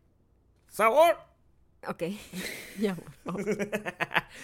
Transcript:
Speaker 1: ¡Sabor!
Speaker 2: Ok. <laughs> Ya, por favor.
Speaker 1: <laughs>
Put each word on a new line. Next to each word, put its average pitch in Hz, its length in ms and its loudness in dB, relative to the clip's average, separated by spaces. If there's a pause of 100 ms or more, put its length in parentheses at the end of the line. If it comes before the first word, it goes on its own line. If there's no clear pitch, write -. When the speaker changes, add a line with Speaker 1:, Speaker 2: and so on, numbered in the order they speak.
(680)
Speaker 1:
¡Sabor! 269 480 6 (720)
Speaker 2:
Ok. - 140 -6 (400)
<laughs> - 360 -12
Ya, 196 160 -2
por - 200 -14
favor. 185 320 -8
Speaker 1:
<laughs> 208 220 -4 (760)